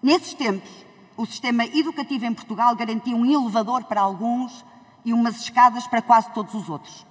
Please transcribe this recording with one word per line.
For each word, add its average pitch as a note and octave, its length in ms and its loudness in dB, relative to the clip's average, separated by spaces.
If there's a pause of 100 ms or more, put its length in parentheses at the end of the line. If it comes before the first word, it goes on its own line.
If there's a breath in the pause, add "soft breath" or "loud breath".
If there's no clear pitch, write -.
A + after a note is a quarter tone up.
Nesses D4+ 320 2
tempos, G3+ 340 -4 (480)
o A3+ 80 -6
sistema A#3+ 400 -2
educativo C#4 600 -2
em A#3 80 -2
Portugal A#3 420 0
garantia A3 400 -4
um A#3 100 2
elevador A#3+ 600 2
para G#3 160 0
alguns A3+ 640 -2 (400 loud breath)
e A#3 100 -2
umas A#3 280 0
escadas B3 460 2
para A3+ 140 0
quase A3+ 300 4
todos G#3 220 -8
os F3+ 160 -8
outros. - 420 -12